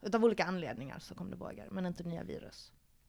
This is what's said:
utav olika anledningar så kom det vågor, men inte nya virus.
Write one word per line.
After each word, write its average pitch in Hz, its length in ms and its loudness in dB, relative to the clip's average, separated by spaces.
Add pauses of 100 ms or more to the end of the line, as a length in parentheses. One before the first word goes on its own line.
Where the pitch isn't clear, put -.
utav 220 220 6
olika 214 200 8
anledningar 160 540 -2
så - 160 -12
kom 185 160 -6
det - 60 -6
vågor, - 340 -8
men 190 160 -2
inte 175 180 -2
nya 170 200 -4
virus. - 480 -8 (360)